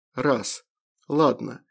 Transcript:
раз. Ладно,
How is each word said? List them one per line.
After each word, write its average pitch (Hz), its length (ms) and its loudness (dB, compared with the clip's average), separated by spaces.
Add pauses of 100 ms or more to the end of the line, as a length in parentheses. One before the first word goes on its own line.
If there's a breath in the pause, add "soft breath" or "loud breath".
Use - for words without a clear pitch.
(120)
раз. 127 520 -2 (420)
Ладно, 135 640 0